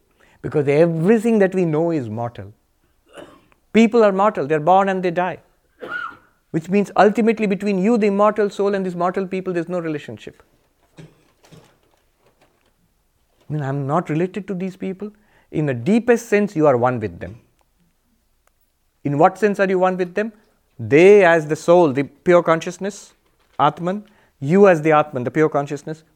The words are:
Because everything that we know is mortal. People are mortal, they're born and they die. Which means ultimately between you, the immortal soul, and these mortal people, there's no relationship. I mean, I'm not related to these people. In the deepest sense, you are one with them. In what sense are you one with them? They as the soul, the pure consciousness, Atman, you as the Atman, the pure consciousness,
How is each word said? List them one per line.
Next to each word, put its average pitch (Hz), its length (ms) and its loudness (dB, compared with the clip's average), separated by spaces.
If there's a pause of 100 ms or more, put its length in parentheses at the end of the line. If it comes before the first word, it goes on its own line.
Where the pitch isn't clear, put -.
(420)
Because 143 280 -4
everything 175 720 2
that 190 140 2
we 185 120 -2
know 165 260 -2
is 131 180 -4
mortal. 110 440 -10 (1200)
People 226 300 4
are 208 80 4
mortal, 190 360 0
they're 156 120 0
born 185 280 2
and 190 160 -4
they 180 80 -2
die. 175 280 -6 (1120)
Which 165 180 -6
means 196 260 0
ultimately 214 520 2
between 196 320 -4
you, 220 180 2
the 208 100 0
immortal 202 440 0
soul, 202 240 -4
and 190 100 -4
these 180 100 -8
mortal 185 320 -4
people, 185 240 -8
there's 170 160 -6
no 180 120 -8
relationship. 147 640 -12 (560)
I 156 40 -20 (2500)
mean, 147 140 -6
I'm 143 240 -6
not 170 220 -4
related 180 380 -6
to 202 60 -8
these 185 240 -8
people. 190 340 -12 (380)
In 151 160 -4
the 139 80 -2
deepest 226 560 0
sense, 208 260 -2
you 156 120 2
are 127 100 4
one 123 220 -2
with 90 200 -8
them. 95 200 -14 (1600)
In 143 140 -4
what 180 220 2
sense 208 200 -2
are 196 80 0
you 185 120 -2
one 185 180 0
with 180 160 -8
them? 214 180 -6 (460)
They 175 480 6
as 165 220 2
the 156 80 -4
soul, 170 360 4
the 139 120 -2
pure 175 400 2
consciousness, 175 720 -4 (460)
Atman, 170 460 -4 (340)
you 185 280 4
as 165 140 4
the 156 100 0
Atman, 151 320 0
the 123 80 -6
pure 156 180 0
consciousness, 147 540 -8 (120)